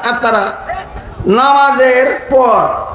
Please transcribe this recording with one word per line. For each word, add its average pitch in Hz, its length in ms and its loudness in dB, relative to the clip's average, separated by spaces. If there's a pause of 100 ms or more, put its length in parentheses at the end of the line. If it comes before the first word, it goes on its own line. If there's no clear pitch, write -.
আপনারা, 226 340 0 (920)
নামাজের 262 720 4 (220)
পর 247 300 4 (340)